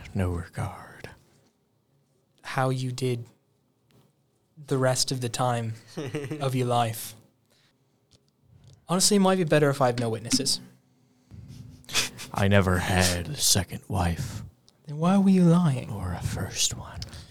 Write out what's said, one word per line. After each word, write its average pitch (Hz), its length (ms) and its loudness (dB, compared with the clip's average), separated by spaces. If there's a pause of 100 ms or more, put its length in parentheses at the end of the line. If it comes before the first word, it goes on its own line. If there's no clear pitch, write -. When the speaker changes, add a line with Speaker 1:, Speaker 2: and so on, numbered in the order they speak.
(140)
Speaker 1:
no 92 160 0
regard? - 800 -10 (1300)
Speaker 2:
How - 280 -2
you 131 220 -4
did 123 320 -4 (1400)
the 139 100 0
rest 127 320 2
of 131 100 -4
the 120 80 -4
time 117 460 -2 (320)
Speaker 3:
<laughs> 151 340 -8
Speaker 2:
of 135 140 -2
your 127 140 0
life. 117 480 -2 (1700)
Honestly, 185 280 4
it 196 40 6
might 190 180 4
be 185 40 2
better 147 280 4
if 135 120 0
I 127 60 4
have 120 100 0
no 117 100 -2
witnesses. 113 520 -2 (1700)
Speaker 1:
I 101 140 0
never 95 320 6
had 90 480 0
a 78 100 -8
second - 520 0
wife. - 560 -2 (420)
Speaker 2:
Then 147 120 -10
why 180 200 4
were 196 120 6
you 185 120 6
lying? 165 480 4
Speaker 1:
Or 95 220 -4
a 82 100 -6
first - 540 -4
one. - 240 -14 (300)